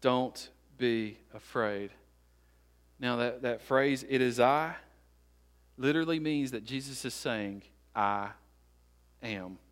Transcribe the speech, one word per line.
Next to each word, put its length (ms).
Don't 500
be 420
afraid." 560
Now, 160
that, 260
that 200
phrase, 460
"It 120
is 180
I," 360
literally 440
means 320
that 120
Jesus 400
is 100
saying, 480
"I 360
am. 360